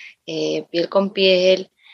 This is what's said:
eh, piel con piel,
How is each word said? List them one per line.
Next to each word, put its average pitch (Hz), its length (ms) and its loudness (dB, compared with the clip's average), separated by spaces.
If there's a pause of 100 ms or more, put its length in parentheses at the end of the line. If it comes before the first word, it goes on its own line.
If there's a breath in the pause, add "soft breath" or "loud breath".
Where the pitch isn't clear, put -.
(260 loud breath)
eh, 156 440 -6
piel 170 180 -4
con 196 240 -2
piel, 185 580 2 (240 loud breath)